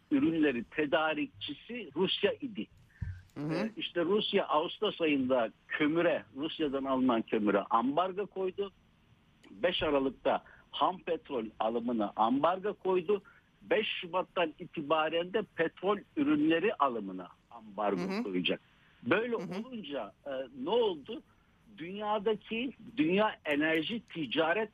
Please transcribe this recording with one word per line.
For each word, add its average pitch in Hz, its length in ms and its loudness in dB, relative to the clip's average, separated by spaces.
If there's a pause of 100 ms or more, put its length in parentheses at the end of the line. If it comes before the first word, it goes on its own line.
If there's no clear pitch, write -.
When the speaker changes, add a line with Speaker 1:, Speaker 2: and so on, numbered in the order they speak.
(100)
Speaker 1:
ürünleri 147 540 4
tedarikçisi 156 1300 -2
Rusya 185 360 2
idi. 220 340 -6 (680)
Speaker 2:
Hı 139 60 -10
hı. 156 140 -2
Speaker 1:
E, 208 220 -2
işte 170 280 -4
Rusya 196 420 2
Ağustos 170 540 -2
ayında 131 500 2 (180)
kömüre, 156 540 2 (140)
Rusya'dan 139 480 -2
alınan 127 380 2
kömüre 104 380 2 (100)
ambargo 170 560 2
koydu. 190 460 -4 (800)
Beş 170 320 -2
Aralık'ta 135 600 2 (280)
ham 175 280 0
petrol 151 460 -4 (160)
alımına 113 560 0
ambargo 160 580 2
koydu. 185 480 0 (400)
Beş 160 260 0 (120)
Şubat'tan 175 580 -2
itibaren 160 760 -2
de 214 100 0
petrol 180 560 -2 (180)
ürünleri 156 580 2
alımına 98 540 -2 (220)
ambargo 101 520 -2
Speaker 2:
Hı 190 160 -4
hı. 240 40 -4
Speaker 1:
koyacak. 92 380 -2 (420)
Böyle 214 340 0
Speaker 2:
Hı 170 60 -2
hı. 190 260 -6
Speaker 1:
olunca, 143 440 -8 (140)
e, 143 40 -8 (340)
ne 165 60 -2
oldu? 214 520 0 (560)
Dünyadaki, 214 920 -4 (240)
dünya 196 480 2
enerji 160 560 0
ticaret 160 720 -2